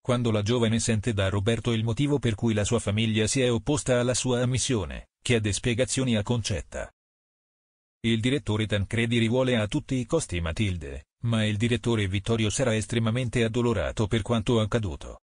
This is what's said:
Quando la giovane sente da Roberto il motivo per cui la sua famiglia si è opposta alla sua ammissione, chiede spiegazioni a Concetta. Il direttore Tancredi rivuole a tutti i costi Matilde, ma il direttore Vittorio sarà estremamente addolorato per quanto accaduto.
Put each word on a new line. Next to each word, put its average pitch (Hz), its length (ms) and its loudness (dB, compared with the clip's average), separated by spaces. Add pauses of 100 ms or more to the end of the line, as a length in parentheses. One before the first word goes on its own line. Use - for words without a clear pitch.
Quando 120 320 0
la 107 100 2
giovane 117 380 2
sente 113 320 0
da 101 160 2
Roberto 107 420 0
il 113 140 0
motivo 139 340 0
per 117 160 0
cui 113 180 0
la 104 120 2
sua 113 160 0
famiglia 107 480 0
si 135 140 0
è 123 80 2
opposta 123 500 0
alla 123 140 2
sua 123 280 0
ammissione, 110 680 -2 (120)
chiede 107 300 2
spiegazioni 120 640 0
a 101 80 0
Concetta. - 680 -4 (1080)
Il 113 200 2
direttore 110 460 0
Tancredi 113 520 0
rivuole 123 380 2
a 107 120 0
tutti 135 260 -4
i 127 100 -2
costi 127 360 -2
Matilde, 82 680 -4 (160)
ma 117 220 2
il 107 120 0
direttore 113 520 0
Vittorio 107 420 0
sarà 120 240 0
estremamente 113 680 0
addolorato 110 640 0
per 113 140 0
quanto 117 360 0
accaduto. 107 640 -2 (100)